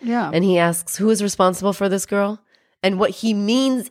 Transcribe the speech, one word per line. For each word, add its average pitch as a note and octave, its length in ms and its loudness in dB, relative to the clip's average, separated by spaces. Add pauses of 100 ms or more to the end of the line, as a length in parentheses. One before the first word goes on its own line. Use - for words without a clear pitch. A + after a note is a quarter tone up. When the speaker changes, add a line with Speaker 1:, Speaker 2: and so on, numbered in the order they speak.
Speaker 1:
Yeah. A#3 300 -2
Speaker 2:
And F3+ 120 2
he F#3 140 4
asks, E3+ 380 0
"Who G#3+ 140 2
is G#3 120 0
responsible F#3+ 520 0
for G3 140 -2
this F#3+ 180 -2
girl?" G3+ 340 -2 (420)
And F#3+ 160 0
what G3+ 120 2
he A3 240 -2
means B3 560 0